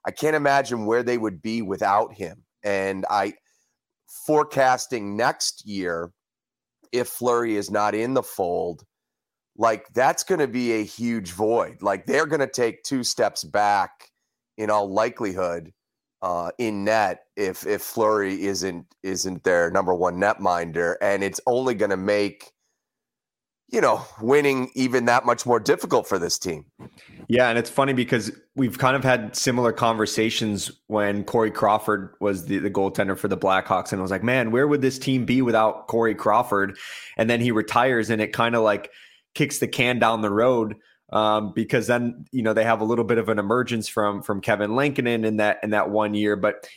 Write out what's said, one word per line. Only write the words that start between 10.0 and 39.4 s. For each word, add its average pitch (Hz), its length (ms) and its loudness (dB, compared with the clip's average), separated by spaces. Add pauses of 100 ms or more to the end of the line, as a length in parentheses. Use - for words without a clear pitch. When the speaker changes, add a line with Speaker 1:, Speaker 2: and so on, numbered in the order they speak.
Speaker 1:
gonna 156 240 0
be 120 260 -2
a 110 100 -2
huge 113 480 -6
void. 101 500 -2
Like, 98 240 -2
they're 139 200 0
gonna 143 220 0
take 117 360 -2
two 131 200 -4
steps - 400 -2
back 101 680 -2 (460)
in 107 120 -4
all 101 220 2
likelihood, 92 800 -2 (520)
uh, 87 340 -2
in 104 280 -4
net 104 400 0 (100)
if, 98 320 -4
if 101 140 0
Fleury 101 640 0
isn't, 92 400 -4 (180)
isn't 92 400 -6
their 87 260 4
number 92 240 0
one 87 220 0
netminder. 87 880 0
And 101 220 0
it's 95 220 -4
only 127 300 0
gonna 98 220 0
make, 101 540 -2 (1160)
you 226 140 -2
know, 113 200 2 (200)
winning 135 520 2
even 127 320 2
that 123 200 4
much 120 200 0
more 120 140 4
difficult - 480 0
for 98 100 0
this 85 220 -2
team. 80 260 -8 (640)
Speaker 2:
Yeah, 120 220 4
and 117 100 2
it's 113 100 -2
funny 135 240 2
because 120 380 0 (240)
we've 131 220 0
kind 131 180 4
of 131 80 -2
had 120 320 0
similar 120 360 2
conversations 110 1000 0 (160)
when 101 380 0
Corey 110 260 0
Crawford 104 680 0
was 95 260 -2
the, 98 120 -2
the 95 140 -2
goaltender 95 460 0
for 104 100 -4
the 95 100 -2
Blackhawks, 95 540 0
and 98 80 -2
I - 20 -4
was 95 100 -2
like, 95 120 -4
"Man, 120 280 0
where 131 160 2
would 147 140 2
this 131 160 0
team 131 280 -2
be 123 160 2
without 110 460 2
Corey 113 280 0
Crawford?" 101 640 2 (400)
And 113 120 2
then 120 120 2
he 123 100 2
retires, 113 580 2
and 110 120 0
it - 140 -4
kinda, 117 240 2
like, 104 320 2 (420)
kicks - 240 -2